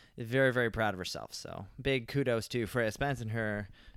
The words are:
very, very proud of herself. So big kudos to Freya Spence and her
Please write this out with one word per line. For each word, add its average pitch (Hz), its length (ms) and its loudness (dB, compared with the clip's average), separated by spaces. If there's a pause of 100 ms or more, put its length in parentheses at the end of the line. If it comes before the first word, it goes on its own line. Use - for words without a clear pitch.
(180)
very, 123 340 4
very 120 180 4
proud 107 240 0
of 92 40 -6
herself. - 360 -8
So - 320 -10 (160)
big 131 280 0
kudos 123 400 0
to 117 160 0
Freya 110 260 2
Spence 135 300 -2
and 110 100 -4
her 107 380 -2 (280)